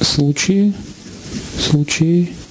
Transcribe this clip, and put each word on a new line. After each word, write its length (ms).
случаи, 720
случаи 800